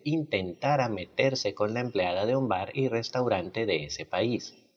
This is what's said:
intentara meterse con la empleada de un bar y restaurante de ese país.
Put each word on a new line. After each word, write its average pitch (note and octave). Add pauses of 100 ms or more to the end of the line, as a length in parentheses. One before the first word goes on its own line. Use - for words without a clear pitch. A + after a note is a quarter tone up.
intentara C3+
meterse A2
con G#2
la A#2+
empleada F#2+
de B2
un C3+
bar F#2+
y C3+
restaurante A2+
de D#2+
ese D#2+
país. A2 (220)